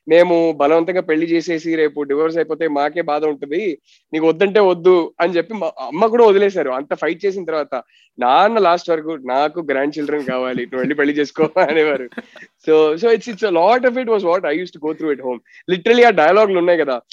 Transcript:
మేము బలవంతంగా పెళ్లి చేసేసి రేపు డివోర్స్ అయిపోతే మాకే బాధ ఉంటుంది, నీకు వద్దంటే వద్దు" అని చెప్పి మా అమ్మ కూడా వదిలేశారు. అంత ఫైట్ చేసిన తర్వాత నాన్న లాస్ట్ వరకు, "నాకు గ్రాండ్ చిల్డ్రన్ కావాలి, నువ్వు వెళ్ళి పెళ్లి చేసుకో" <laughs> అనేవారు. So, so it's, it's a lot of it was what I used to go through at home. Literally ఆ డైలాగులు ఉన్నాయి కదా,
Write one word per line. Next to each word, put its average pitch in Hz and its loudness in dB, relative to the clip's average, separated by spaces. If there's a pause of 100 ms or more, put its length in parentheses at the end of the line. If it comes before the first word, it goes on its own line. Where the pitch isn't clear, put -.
మేము 165 4
బలవంతంగా 165 0
పెళ్లి 160 -2
చేసేసి 165 -4
రేపు 147 -2
డివోర్స్ 156 -2
అయిపోతే 160 -4
మాకే 151 -2
బాధ 151 -4
ఉంటుంది, 147 -4 (500)
నీకు 156 0
వద్దంటే 190 2
వద్దు" 180 4 (260)
అని 175 0
చెప్పి 226 -4
మా 180 -6 (120)
అమ్మ 143 -2
కూడా 233 4
వదిలేశారు. 196 2
అంత 139 -6
ఫైట్ 170 -6
చేసిన 190 -4
తర్వాత 151 -6 (360)
నాన్న 165 4
లాస్ట్ 175 0
వరకు, 156 -4
"నాకు 147 -2 (100)
గ్రాండ్ 143 -2
చిల్డ్రన్ 147 -4
కావాలి, 127 -4
నువ్వు 127 -8
వెళ్ళి 131 -2
పెళ్లి 147 0
చేసుకో" 147 -4
<laughs> 156 0
అనేవారు. 143 0 (580)
So, 156 4 (220)
so 185 -4 (100)
it's, 214 -12
it's 214 -4
a - 0
lot 240 2
of 233 -4
it 233 -6
was 196 -2
what 185 0
I 151 -2
used 175 -12
to 147 -14
go 156 -4
through 156 -4
at 135 -16
home. 123 -6 (320)
Literally 226 4
ఆ 233 6
డైలాగులు 190 4
ఉన్నాయి 175 2
కదా, 135 -4 (120)